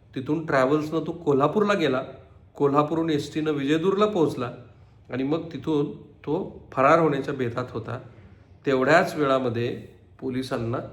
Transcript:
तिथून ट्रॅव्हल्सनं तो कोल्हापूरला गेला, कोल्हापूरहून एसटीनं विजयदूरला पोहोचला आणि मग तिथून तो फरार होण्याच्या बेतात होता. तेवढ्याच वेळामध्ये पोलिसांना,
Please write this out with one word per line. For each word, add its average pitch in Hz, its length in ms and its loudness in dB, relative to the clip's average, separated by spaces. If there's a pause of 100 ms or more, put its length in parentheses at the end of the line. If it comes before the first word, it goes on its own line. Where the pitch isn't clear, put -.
(160)
तिथून 151 300 -4
ट्रॅव्हल्सनं 151 640 2
तो 170 40 -4
कोल्हापूरला 170 640 2
गेला, 135 300 0 (520)
कोल्हापूरहून 147 540 2
एसटीनं 151 420 -2
विजयदूरला 160 540 0
पोहोचला 151 460 0 (580)
आणि 127 140 -4
मग 156 300 -2
तिथून 147 380 -2 (100)
तो - 720 -6
फरार 143 280 6
होण्याच्या 147 340 0
बेतात 123 380 -4
होता. 120 280 -10 (680)
तेवढ्याच 139 500 4
वेळामध्ये 131 720 0 (320)
पोलिसांना, 127 580 -4 (160)